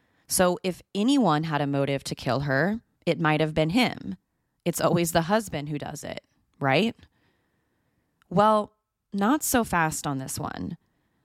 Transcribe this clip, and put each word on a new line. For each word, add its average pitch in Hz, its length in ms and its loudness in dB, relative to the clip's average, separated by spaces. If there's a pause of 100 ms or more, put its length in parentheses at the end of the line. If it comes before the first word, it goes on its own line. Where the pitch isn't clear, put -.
(280)
So 180 360 2
if 180 180 -6 (120)
anyone 202 520 2
had 151 160 -2
a 143 60 0
motive 139 360 -2
to - 120 -8
kill 131 260 -2
her, 147 400 0 (240)
it 165 140 0
might 156 200 2
have 156 140 0
been 156 180 0
him. 196 460 -2 (480)
It's 170 160 -2
always 165 320 2
the 170 100 2
husband 165 460 -2
who 147 100 -6
does - 240 -10
it, - 180 -12 (380)
right? 143 360 2 (1300)
Well, 208 440 2 (400)
not 202 300 0
so 240 200 2
fast 160 420 -2
on 143 120 -2
this 131 200 -8
one. - 400 -8 (480)